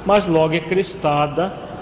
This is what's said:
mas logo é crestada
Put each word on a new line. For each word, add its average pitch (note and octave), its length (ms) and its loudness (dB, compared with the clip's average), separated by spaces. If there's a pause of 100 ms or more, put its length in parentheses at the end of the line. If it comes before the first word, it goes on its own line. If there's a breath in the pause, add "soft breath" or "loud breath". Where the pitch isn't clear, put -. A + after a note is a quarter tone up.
mas G3 200 4
logo D#3+ 280 2
é E3+ 60 0
crestada D#3 960 -2 (260)